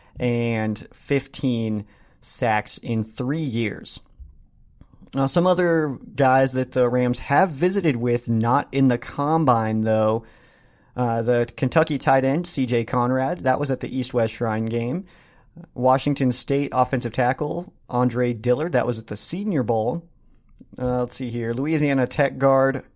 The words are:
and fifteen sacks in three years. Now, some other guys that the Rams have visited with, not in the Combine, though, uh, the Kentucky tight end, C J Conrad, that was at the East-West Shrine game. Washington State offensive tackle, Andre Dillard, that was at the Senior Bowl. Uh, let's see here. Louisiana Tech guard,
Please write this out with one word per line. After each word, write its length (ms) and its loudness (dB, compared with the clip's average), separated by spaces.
and 720 -2
fifteen 920 -2
sacks 580 -2
in 240 -2
three 360 -4
years. 600 -4
Now, 140 0
some 220 2
other 500 2
guys 380 4
that 200 -2
the 160 4
Rams 320 2
have 300 2
visited 460 0
with, 320 -2
not 420 2
in 160 4
the 120 4
Combine, 840 0
though, 440 2
uh, 260 -2
the 340 2
Kentucky 420 0
tight 260 2
end, 220 0
C 200 -4
J 180 0
Conrad, 560 -2
that 180 2
was 140 -2
at 80 -4
the 180 -6
East-West 360 0
Shrine 320 -2
game. 400 -4
Washington 600 2
State 380 -2
offensive 440 0
tackle, 580 -2
Andre 460 0
Dillard, 380 0
that 140 2
was 120 -2
at 80 -14
the 100 -8
Senior 460 -2
Bowl. 440 -2
Uh, 220 -2
let's 160 -6
see 140 -8
here. 240 -4
Louisiana 520 0
Tech 300 -2
guard, 480 2